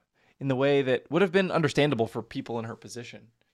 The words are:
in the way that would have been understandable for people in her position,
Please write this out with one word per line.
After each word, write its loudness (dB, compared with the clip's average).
in -6
the 0
way 4
that 0
would 2
have 2
been 2
understandable 2
for -8
people -8
in -8
her -10
position, -16